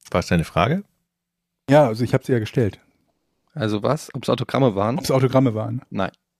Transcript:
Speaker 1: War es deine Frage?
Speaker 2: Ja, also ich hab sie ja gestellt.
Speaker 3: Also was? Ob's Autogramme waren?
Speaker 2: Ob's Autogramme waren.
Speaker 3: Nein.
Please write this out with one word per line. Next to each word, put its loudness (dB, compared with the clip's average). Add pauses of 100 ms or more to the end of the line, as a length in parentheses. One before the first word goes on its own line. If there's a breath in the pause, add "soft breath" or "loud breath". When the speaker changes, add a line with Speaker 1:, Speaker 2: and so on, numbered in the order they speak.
(120)
Speaker 1:
War 0
es -2
deine 0
Frage? 0 (840)
Speaker 2:
Ja, 6
also -4
ich -2
hab 0
sie -2
ja 2
gestellt. -2 (720)
Speaker 3:
Also -4
was? -4
Ob's -6
Autogramme 0
waren? -2
Speaker 2:
Ob's -4
Autogramme 2
waren. -6
Speaker 3:
Nein. -4 (280)